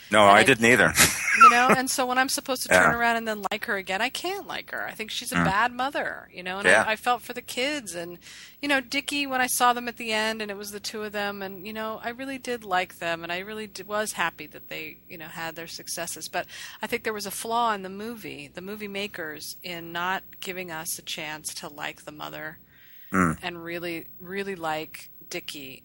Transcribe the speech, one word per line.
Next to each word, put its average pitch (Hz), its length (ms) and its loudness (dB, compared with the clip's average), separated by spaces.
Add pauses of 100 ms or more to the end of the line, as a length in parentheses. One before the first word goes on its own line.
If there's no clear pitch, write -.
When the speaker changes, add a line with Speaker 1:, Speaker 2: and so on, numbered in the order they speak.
(100)
Speaker 1:
No, 107 180 8
Speaker 2:
And 101 80 12
Speaker 1:
I 110 40 12
Speaker 2:
I 113 40 10
Speaker 1:
didn't 117 220 6
either. 101 320 8
<laughs> - 40 8 (400)
Speaker 2:
You 1077 60 12
know, 247 260 6
and 262 160 0
so 262 140 0
when 247 140 0
I'm 262 100 4
supposed 269 360 -2
to - 40 -6
turn 185 240 6
Speaker 1:
Yeah. - 60 2
Speaker 2:
around 233 180 2
and 226 100 -4
then 214 240 -4
like 214 140 -4
her 208 140 -2
again, 190 240 -2
I 254 80 -2
can't 359 360 -6
like - 240 -10
her. 104 160 -6
I - 60 -6
think 220 180 -10
she's - 220 -8
a - 40 0
Speaker 1:
Mm. 175 100 2
Speaker 2:
bad 214 260 2
mother, 254 580 -4
you 180 120 -14
know, 185 160 -8
and 202 100 0
Speaker 1:
Yeah. 208 180 8
Speaker 2:
I, 220 60 0
I 214 40 -2
felt 240 260 -2
for - 100 -12
the 240 80 -12
kids 254 540 -4
and, 175 240 -10 (420)
you 285 80 -4
know, 269 140 4
Dickie, 277 440 -4
when 262 140 0
I 247 60 2
saw 247 260 4
them 240 160 -4
at 233 80 -8
the 233 160 -6
end 220 300 0
and 208 80 -6
it 196 80 -8
was 208 140 -12
the 208 60 -8
two 214 260 -8
of 208 80 -8
them, 202 280 -4
and, 196 260 -10
you 220 60 -10
know, 220 320 -8
I 233 60 -6
really 269 260 -8
did 247 280 -8
like 185 340 0
them, 170 240 -4
and 170 100 -8
I 175 60 -4
really 214 280 -10
d-, 196 160 -14
was 208 300 -4
happy 170 360 -2
that - 200 -20
they, 156 300 -10 (100)
you 180 80 -16
know, 160 120 -14
had 165 280 -8
their 165 100 -12
successes. - 600 -10
But 175 160 -4 (380)
I 214 40 -4
think 233 160 -4
there 220 120 -2
was 208 100 -8
a 196 60 -8
flaw 226 420 0
in 196 80 -4
the 185 80 -10
movie, 190 640 -12
the 180 80 -14
movie 208 260 -10
makers, 196 760 -10
in 170 280 -10
not 180 340 -4 (160)
giving 180 300 -8
us 160 280 -8
a 175 40 -18
chance 156 520 -8
to 170 140 -10
like 151 360 -10
the 151 80 -14
mother 151 460 -12 (520)
Speaker 1:
Mm. 87 320 0
Speaker 2:
and 175 220 -10
really, 170 440 -8 (120)
really 196 340 -8
like 160 540 -8 (220)
Dickie 143 540 -12